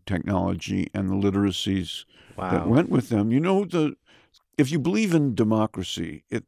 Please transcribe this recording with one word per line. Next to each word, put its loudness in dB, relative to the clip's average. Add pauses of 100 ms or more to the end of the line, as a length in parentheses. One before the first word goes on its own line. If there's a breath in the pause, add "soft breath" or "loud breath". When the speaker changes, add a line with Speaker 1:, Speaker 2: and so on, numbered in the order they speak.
Speaker 1:
technology -2 (120)
and -2
the -2
literacies 0 (320 loud breath)
that -2
Speaker 2:
Wow. -2
Speaker 1:
went 2
with 0
them. 2
You 4
know, 2
the, -2 (600 soft breath)
if 4
you 0
believe 0
in 4
democracy, -2
it, -6